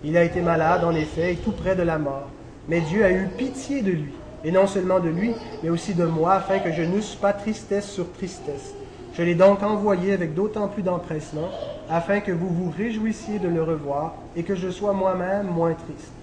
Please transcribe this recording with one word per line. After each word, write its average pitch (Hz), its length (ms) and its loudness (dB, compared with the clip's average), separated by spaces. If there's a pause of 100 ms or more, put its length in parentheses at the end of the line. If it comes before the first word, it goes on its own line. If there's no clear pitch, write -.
Il 156 120 2
a 175 60 8
été 170 180 2
malade, 165 440 4
en 165 100 4
effet, 165 380 0
et 175 40 0
tout 208 160 -2
près 185 220 0
de 185 80 2
la 165 160 2
mort. 139 300 -4 (400)
Mais 165 120 2
Dieu 180 240 2
a 185 60 8
eu 185 160 2 (100)
pitié 269 460 -4
de 190 80 2
lui, 147 240 -2 (300)
et 160 80 -2
non 196 160 6
seulement 185 320 2
de 170 80 0
lui, 196 260 0 (280)
mais 165 80 -2
aussi 170 240 -2
de 170 100 4
moi, 165 300 4
afin 190 260 2
que 170 120 0
je 165 100 0
n'eusse 196 340 -2
pas 202 160 2
tristesse 202 540 -2
sur - 260 -6
tristesse. - 600 -10 (400)
Je 175 80 -2
l'ai 170 120 4
donc 196 300 8
envoyé 202 480 2
avec 170 220 0
d'autant 208 340 -2
plus 202 140 -6
d'empressement, 165 680 -4 (420)
afin 170 300 2
que 202 120 -4
vous 175 160 -2
vous 175 280 0
réjouissiez 214 640 -2
de 185 80 0
le 170 160 2
revoir, 151 500 -2 (220)
et 170 80 -4
que 196 100 -2
je 180 140 -4
sois 202 240 -2
moi-même 190 540 0
moins 165 280 0
triste. - 380 -14 (100)